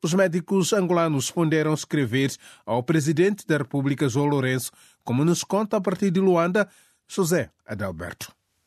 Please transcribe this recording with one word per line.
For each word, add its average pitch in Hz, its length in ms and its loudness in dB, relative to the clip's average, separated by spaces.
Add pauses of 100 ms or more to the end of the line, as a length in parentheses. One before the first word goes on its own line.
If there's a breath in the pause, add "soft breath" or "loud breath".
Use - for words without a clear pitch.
os 160 100 -2
médicos 185 580 0
angolanos 170 600 0
ponderam 156 420 0
escrever 135 560 0 (340 loud breath)
ao 120 200 -2
presidente 160 640 0
da 156 100 2
República, 139 500 -2
João 143 200 0
Lourenço, 131 440 -2 (320 soft breath)
como 127 220 0
nos 170 180 2
conta 208 340 -2
a 202 40 -2
partir 190 300 -2
de 175 80 0
Luanda, 185 480 2 (400 soft breath)
José 170 420 0 (160)
Adalberto. 90 680 -10 (360)